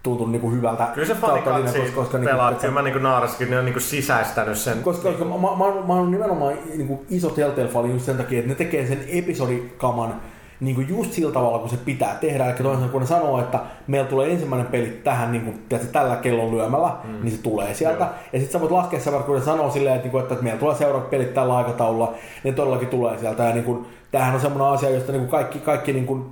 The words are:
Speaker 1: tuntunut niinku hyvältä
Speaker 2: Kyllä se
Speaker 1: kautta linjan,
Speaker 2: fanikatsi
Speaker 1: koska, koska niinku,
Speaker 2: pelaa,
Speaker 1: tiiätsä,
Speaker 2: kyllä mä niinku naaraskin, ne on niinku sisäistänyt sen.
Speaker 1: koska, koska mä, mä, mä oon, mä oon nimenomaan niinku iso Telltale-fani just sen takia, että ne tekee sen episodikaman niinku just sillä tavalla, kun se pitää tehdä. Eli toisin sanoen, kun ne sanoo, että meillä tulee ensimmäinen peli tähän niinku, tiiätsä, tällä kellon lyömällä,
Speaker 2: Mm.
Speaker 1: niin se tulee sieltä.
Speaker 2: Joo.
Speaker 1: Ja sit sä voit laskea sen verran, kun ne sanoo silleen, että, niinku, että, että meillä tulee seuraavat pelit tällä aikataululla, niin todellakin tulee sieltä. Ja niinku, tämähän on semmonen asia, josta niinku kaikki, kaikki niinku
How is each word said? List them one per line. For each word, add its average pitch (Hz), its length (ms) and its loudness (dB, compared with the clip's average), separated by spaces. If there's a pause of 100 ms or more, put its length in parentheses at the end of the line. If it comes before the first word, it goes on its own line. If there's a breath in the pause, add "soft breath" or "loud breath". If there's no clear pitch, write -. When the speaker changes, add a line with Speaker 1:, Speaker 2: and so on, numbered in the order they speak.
Speaker 1:
tuntunut 120 280 -2
niinku 117 200 0
hyvältä 117 420 0
Speaker 2:
Kyllä 151 140 -2
se 220 60 0
Speaker 1:
kautta 214 220 2
linjan, 131 200 0
Speaker 2:
fanikatsi 131 240 0
Speaker 1:
koska, 127 220 -2
koska 123 160 -2
niinku, 123 140 2
Speaker 2:
pelaa, 127 180 4
Speaker 1:
tiiätsä, 120 180 0
Speaker 2:
kyllä 139 120 0
mä 139 40 0
niinku 135 160 0
naaraskin, 123 520 0
ne 127 80 2
on 127 60 0
niinku 123 140 0
sisäistänyt 117 800 0
sen. 117 260 -2
Speaker 1:
koska, 180 260 0
koska 170 160 -2
mä, 175 120 -4
mä, 185 200 2
mä 190 60 2
oon, 196 240 0
mä 175 60 2
oon 180 180 4
nimenomaan 180 420 2 (220)
niinku 135 340 -4
iso 175 200 0
Telltale-fani 127 640 0
just 127 120 -2
sen 131 120 0
takia, 127 220 -2
että 120 100 -2
ne 135 60 0
tekee 156 320 -2
sen 135 120 -2 (440)
episodikaman 120 720 -2 (440 loud breath)
niinku 131 220 0
just 180 320 -2
sillä 156 180 0
tavalla, 120 280 2
kun 117 100 -4
se 120 80 -2
pitää 127 440 -2
tehdä. 143 240 0
Eli 127 80 0
toisin 127 200 0
sanoen, 127 180 0
kun 131 100 0
ne 127 60 0
sanoo, 151 320 2
että 123 200 0 (280 loud breath)
meillä 139 200 2
tulee 135 240 2
ensimmäinen 135 360 0
peli 117 360 -2
tähän 123 280 0
niinku, 110 220 -2 (160)
tiiätsä, 120 220 -2
tällä 135 240 2
kellon 113 420 0
lyömällä, 131 320 2 (140)
Speaker 2:
Mm. 110 200 -8
Speaker 1:
niin 117 80 0
se 107 120 -6
tulee 107 300 -2
sieltä. 165 300 0
Speaker 2:
Joo. 165 100 -2 (200 loud breath)
Speaker 1:
Ja 135 60 2
sit 139 120 -2
sä 175 100 0
voit 156 100 2
laskea 175 280 2
sen 143 140 0
verran, 131 120 0
kun 139 100 2
ne 131 60 2
sanoo 147 300 2
silleen, 139 240 2
että, 127 100 -2
niinku, 127 140 -2
että, 127 140 -2
että 120 100 -2
meillä 113 160 -2
tulee 143 160 2
seuraavat 139 340 0
pelit 127 240 0
tällä 127 240 2
aikataululla, 117 560 0 (300 loud breath)
niin 135 120 0
todellakin 131 320 0
tulee 120 300 0
sieltä. 113 260 -2
Ja 113 100 4
niinku, 120 320 -2 (260 loud breath)
tämähän 131 240 2
on 127 60 2
semmonen 139 260 2
asia, 139 220 4
josta 131 220 0
niinku 131 200 0
kaikki, - 280 0
kaikki 143 340 0
niinku 131 380 -2